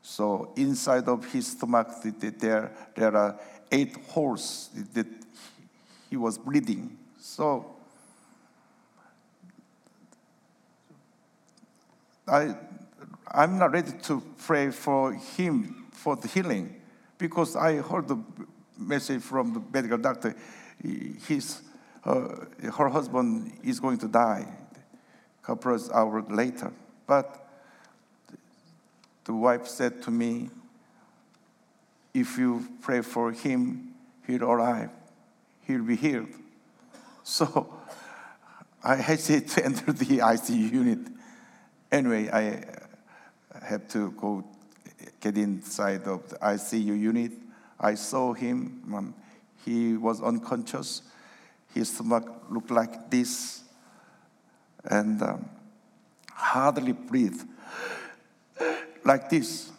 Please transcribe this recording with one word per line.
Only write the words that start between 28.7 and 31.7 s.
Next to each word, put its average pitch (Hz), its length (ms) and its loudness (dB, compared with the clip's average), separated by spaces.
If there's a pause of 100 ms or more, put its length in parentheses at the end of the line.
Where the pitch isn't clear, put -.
the 117 100 -4
wife 120 340 4
said 123 340 -2
to 117 100 -4
me, 117 380 0 (1600)